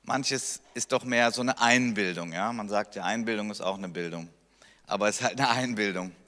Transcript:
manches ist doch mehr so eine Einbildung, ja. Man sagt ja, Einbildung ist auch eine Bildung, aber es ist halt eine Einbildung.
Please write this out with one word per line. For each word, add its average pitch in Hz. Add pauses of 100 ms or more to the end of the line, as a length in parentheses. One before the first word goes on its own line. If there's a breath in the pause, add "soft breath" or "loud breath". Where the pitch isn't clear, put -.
manches 135 (100)
ist 120
doch 123
mehr 120
so 123
eine 123
Einbildung, 104
ja. 98
Man 104
sagt 104
ja, 95
Einbildung 107
ist 101
auch 95
eine 95
Bildung, 82 (560 soft breath)
aber 104
es -
ist 131
halt 120
eine 131
Einbildung. 107 (160)